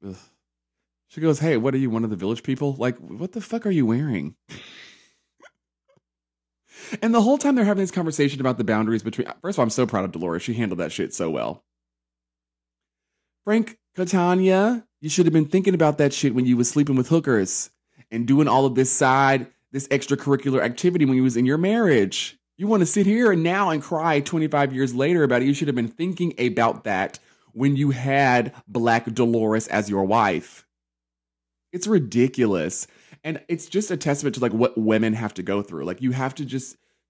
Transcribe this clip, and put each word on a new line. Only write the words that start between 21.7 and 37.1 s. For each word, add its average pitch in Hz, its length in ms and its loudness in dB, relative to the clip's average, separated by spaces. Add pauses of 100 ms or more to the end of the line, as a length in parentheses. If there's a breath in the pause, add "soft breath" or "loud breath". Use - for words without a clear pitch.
You 185 100 -6
wanna 202 200 2
sit 202 200 2
here 220 240 4
and 175 140 2
now 185 260 0
and 151 120 -2
cry 160 360 0
twenty-five 147 540 0
years 127 200 -2
later 151 300 2
about 127 200 2
it. 131 40 0
You 143 80 2
should 143 140 -4
have 131 80 -2
been 117 120 -2
thinking 170 500 -4
about 113 460 0
that 98 360 -4 (320 soft breath)
when 139 240 0
you 143 140 0
had 131 600 2 (140)
Black 117 460 0
Dolores 110 560 0
as 104 200 -2
your 98 160 0
wife. 98 600 -2 (1080)
It's 180 140 -8
ridiculous. 120 1000 0 (340 soft breath)
And 160 260 -8
it's 170 180 -6
just 208 240 -4
a 170 80 -4
testament 143 380 -2
to, 127 40 -6
like, 120 140 0
what 117 240 0
women 110 340 2
have 110 220 -6
to 92 80 -10
go 98 180 -4
through. 85 240 -10
Like, 90 160 -8
you 127 100 0
have 131 260 -4
to 147 100 -10
just, 131 320 -10 (320)